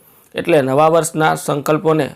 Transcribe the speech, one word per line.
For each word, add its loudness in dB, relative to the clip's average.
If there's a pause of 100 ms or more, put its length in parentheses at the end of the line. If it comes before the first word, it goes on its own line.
(340)
એટલે 0
નવા 2
વર્ષના 0
સંકલ્પોને -2